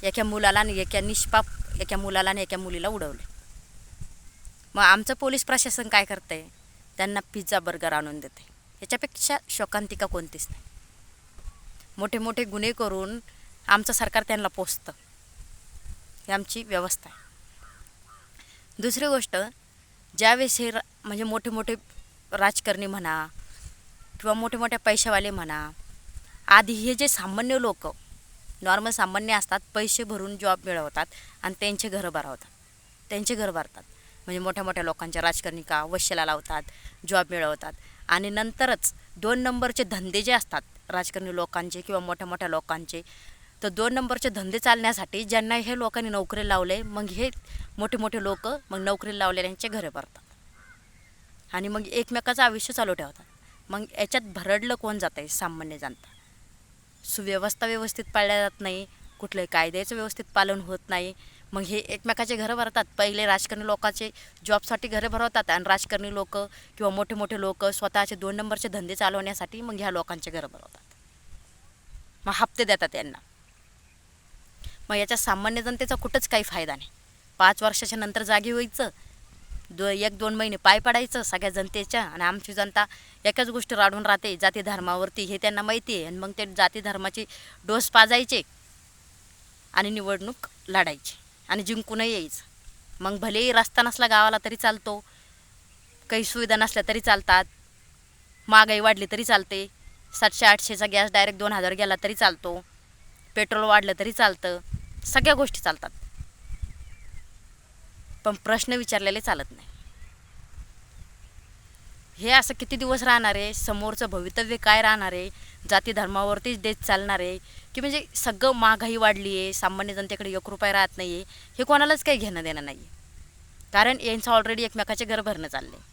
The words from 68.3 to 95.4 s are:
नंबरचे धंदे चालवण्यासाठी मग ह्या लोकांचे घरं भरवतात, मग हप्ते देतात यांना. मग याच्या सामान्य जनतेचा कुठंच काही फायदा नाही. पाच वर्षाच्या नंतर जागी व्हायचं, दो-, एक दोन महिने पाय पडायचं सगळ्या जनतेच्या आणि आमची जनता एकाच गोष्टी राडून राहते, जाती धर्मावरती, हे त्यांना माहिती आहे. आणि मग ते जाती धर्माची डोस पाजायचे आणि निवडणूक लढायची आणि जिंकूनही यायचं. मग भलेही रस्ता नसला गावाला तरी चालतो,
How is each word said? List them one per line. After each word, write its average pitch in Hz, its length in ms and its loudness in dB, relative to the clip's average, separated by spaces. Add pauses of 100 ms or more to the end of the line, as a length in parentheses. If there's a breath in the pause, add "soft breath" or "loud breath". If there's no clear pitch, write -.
नंबरचे 214 320 -6
धंदे 185 260 -8
चालवण्यासाठी 196 680 -4
मग 233 140 -10
ह्या 202 160 -4
लोकांचे 175 400 -6
घरं 156 220 -10
भरवतात, - 300 -20 (1400)
मग 196 80 -2
हप्ते 233 300 0
देतात 190 300 2
यांना. 135 240 -8 (1700 loud breath)
मग 208 80 0
याच्या 208 200 0
सामान्य 214 460 0
जनतेचा 247 320 -2
कुठंच 247 340 -2
काही 214 140 2
फायदा 160 340 -6
नाही. 139 120 -16 (520)
पाच 190 220 8
वर्षाच्या 214 360 0
नंतर 208 240 -4
जागी 208 300 2
व्हायचं, 240 360 -2 (800 soft breath)
दो-, 175 160 -4
एक 202 320 0
दोन 220 160 -2
महिने 220 220 -2
पाय 196 220 8
पडायचं 240 440 0
सगळ्या 190 280 -2
जनतेच्या 196 520 -4
आणि 165 200 -6
आमची 190 320 -2
जनता 202 300 2 (400 loud breath)
एकाच 226 240 2
गोष्टी 240 260 -6
राडून 202 320 4
राहते, 202 340 0
जाती 190 220 2
धर्मावरती, 190 640 -4
हे 190 180 -8
त्यांना 208 200 0
माहिती 226 320 -4
आहे. 170 120 -4
आणि 175 120 -10
मग 190 200 -10
ते 208 160 -6
जाती 196 260 2
धर्माची 196 440 -6 (420 loud breath)
डोस 220 240 0
पाजायचे 233 520 6 (1300)
आणि 202 160 2
निवडणूक 196 580 -6 (200)
लढायची 170 480 0 (320)
आणि 202 140 -2
जिंकूनही 220 500 -2
यायचं. 165 300 -6 (580)
मग 196 180 -4
भलेही 226 340 0
रस्ता 233 300 4
नसला 240 240 4
गावाला 220 380 6
तरी 226 120 -6
चालतो, 214 480 -2 (1080 soft breath)